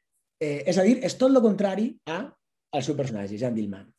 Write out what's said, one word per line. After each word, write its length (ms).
Eh, 220
és 80
a 80
dir, 160
és 160
tot 140
lo 100
contrari 460
a, 140
al 120
seu 120
personatge, 420
Jeanne 200
Dillman. 300